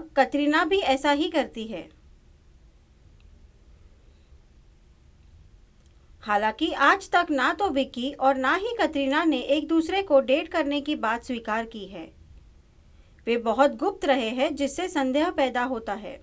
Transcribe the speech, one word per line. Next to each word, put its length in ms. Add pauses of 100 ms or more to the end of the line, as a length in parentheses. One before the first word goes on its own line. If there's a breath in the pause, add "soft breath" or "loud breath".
(180)
कतरीना 480
भी 140
ऐसा 320
ही 180
करती 380
है। 200 (4000)
हालांकि 500
आज 380
तक 200
ना 220
तो 160
विक्की 420
और 260
ना 180
ही 240
कतरीना 440
ने 160 (100)
एक 180
दूसरे 360
को 180
डेट 260
करने 340
की 160
बात 260
स्वीकार 420
की 220
है। 180 (1200 soft breath)
वे 120
बहुत 360
गुप्त 300
रहे 240
हैं, 260
जिससे 320
संदेह 440
पैदा 320
होता 320
है। 280